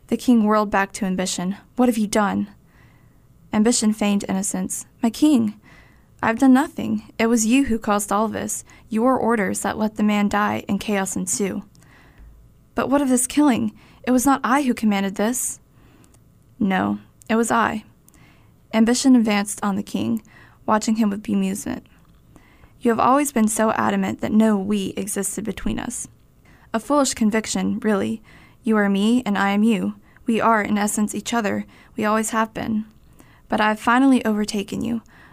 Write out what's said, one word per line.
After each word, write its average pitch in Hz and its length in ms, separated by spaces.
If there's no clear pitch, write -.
The 233 100
king 233 260
whirled 214 280
back 196 220
to - 120
Ambition. 185 500
"What 247 100
have 226 100
you 214 100
done?" 202 400
Ambition 214 400
feigned 202 340
innocence. 190 580
"My 233 80
king, 226 440
I've 226 180
done 262 140
nothing. 220 500
It 226 100
was 226 180
you 262 200
who 226 140
caused 208 320
all 214 160
this, 208 380
your 240 280
orders 208 440
that 202 160
let 214 180
the 214 80
man 208 240
die 208 400
and 196 140
chaos 196 340
ensue." 196 480
"But - 140
what 285 120
of 269 80
this 254 180
killing? 233 460
It - 80
was 254 140
not 277 180
I 262 200
who 247 100
commanded 196 420
this." 226 440
"No, 202 400
it 220 60
was 226 160
I." 220 340
Ambition 247 420
advanced 208 480
on 196 140
the 202 60
king, 220 380
watching 214 300
him 220 140
with 202 140
bemusement. 196 640
"You 240 100
have 220 80
always 277 320
been 220 160
so 220 240
adamant 196 480
that - 140
no 214 240
we 196 400
existed 196 480
between 214 340
us. - 280
A 226 80
foolish 277 320
conviction, 208 640
really. 214 420
You 214 140
are 202 120
me 214 360
and 202 120
I 196 140
am 202 120
you. 208 320
We 226 120
are, 226 220
in 208 160
essence, 208 380
each 208 180
other. 208 320
We 214 80
always 214 240
have 220 240
been. 220 320
But 214 100
I 214 100
have 214 100
finally 254 440
overtaken 208 580
you. 226 200